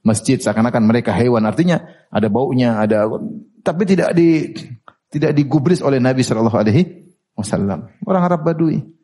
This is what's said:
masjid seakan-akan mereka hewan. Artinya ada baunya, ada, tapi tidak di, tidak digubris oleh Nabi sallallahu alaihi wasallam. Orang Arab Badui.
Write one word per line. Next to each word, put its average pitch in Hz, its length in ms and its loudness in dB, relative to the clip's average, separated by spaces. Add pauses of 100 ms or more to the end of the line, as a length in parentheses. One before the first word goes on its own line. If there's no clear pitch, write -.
masjid - 400 0
seakan-akan 120 400 0
mereka 113 320 2
hewan. 117 320 2
Artinya 170 320 0 (320)
ada 107 160 0
baunya, 117 560 0
ada, 107 240 0 (560)
tapi 185 240 -2
tidak 180 320 0
di, 165 320 2 (640)
tidak 147 240 0
digubris 147 480 0
oleh 135 160 2
Nabi 127 240 2
sallallahu 113 320 0
alaihi 110 480 0 (320)
wasallam. 101 480 -4 (160)
Orang 190 240 0
Arab 175 160 0
Badui. 160 400 -2 (220)